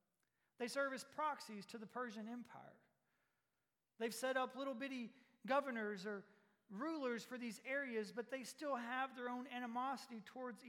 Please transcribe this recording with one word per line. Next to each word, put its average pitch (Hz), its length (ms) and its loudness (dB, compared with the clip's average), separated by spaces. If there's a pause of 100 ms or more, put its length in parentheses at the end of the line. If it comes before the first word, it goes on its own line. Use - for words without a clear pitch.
(580)
they 233 100 2
serve 277 260 4
as 226 100 -4 (100)
proxies 254 520 0
to 240 120 -8
the 214 80 -6
Persian 226 460 -4
Empire. 143 400 -10 (1300)
They've 226 160 2
set 262 220 2
up 254 200 2
little 269 180 0
bitty 254 360 -4 (360)
governors 226 580 4
or 208 200 -2 (460)
rulers 247 540 0
for 247 140 -6
these 233 280 -4
areas, 247 480 2
but 233 160 -2
they 262 120 -2
still 277 340 0
have 254 400 0
their 247 140 0
own 247 140 -2 (120)
animosity 247 680 0
towards 254 420 -4